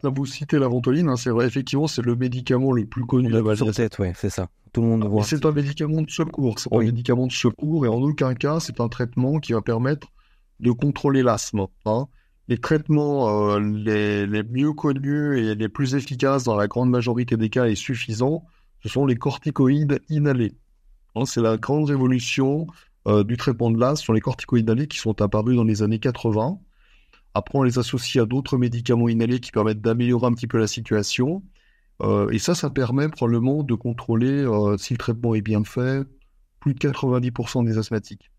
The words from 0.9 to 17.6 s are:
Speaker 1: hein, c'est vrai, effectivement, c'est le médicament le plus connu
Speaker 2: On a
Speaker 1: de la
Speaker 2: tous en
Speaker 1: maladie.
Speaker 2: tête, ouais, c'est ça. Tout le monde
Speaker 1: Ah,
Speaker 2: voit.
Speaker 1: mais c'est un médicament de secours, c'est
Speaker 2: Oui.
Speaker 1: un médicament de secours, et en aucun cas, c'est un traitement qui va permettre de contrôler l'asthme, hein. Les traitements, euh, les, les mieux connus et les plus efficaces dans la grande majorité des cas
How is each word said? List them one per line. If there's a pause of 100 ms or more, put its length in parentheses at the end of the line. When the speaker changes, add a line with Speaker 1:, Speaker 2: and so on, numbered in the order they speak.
Speaker 1:
hein,
c'est
vrai,
effectivement,
c'est
le
médicament
le
plus
connu
Speaker 2:
On
a
Speaker 1:
de
la
Speaker 2:
tous
en
Speaker 1:
maladie.
Speaker 2:
tête,
ouais,
c'est
ça. (240)
Tout
le
monde
Speaker 1:
Ah,
Speaker 2:
voit.
Speaker 1:
mais
c'est
un
médicament
de
secours,
c'est
Speaker 2:
Oui.
Speaker 1:
un
médicament
de
secours,
et
en
aucun
cas,
c'est
un
traitement
qui
va
permettre (500)
de
contrôler
l'asthme, (200)
hein. (400)
Les
traitements,
euh,
les,
les
mieux
connus
et
les
plus
efficaces
dans
la
grande
majorité
des
cas